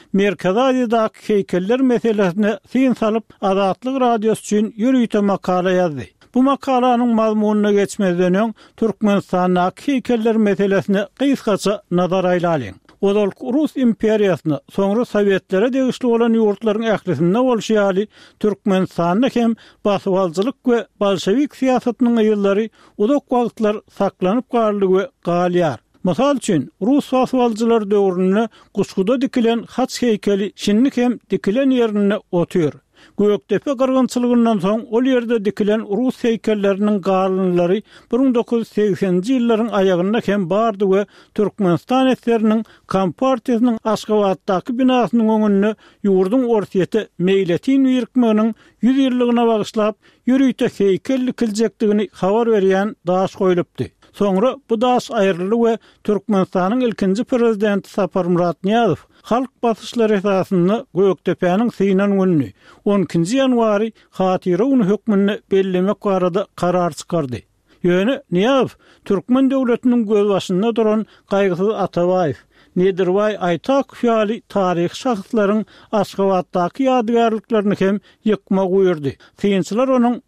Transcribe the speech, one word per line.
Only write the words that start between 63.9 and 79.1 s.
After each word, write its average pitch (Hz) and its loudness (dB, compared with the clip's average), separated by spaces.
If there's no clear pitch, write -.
hatyra 185 0
güni 262 2
hökmünde 202 0
bellemek 190 0
barada 185 0
karar 175 0
çykardy. 139 -6
Ýöne 190 0
Niýazow 214 0
türkmen 247 0
döwletiniň 240 0
göz 208 2
başynda 196 0
duran 220 0
Gaýgysyz 196 0
Atabaýew, 175 0
Nedirbay 190 0
Aýtak 185 -2
ýaly 220 0
taryh 175 -2
şahsyslaryň 214 -2
Aşgabatdaky 196 -2
ýadygärliklerini 226 0
hem 196 0
ýykma 196 0
goýurdy. 180 0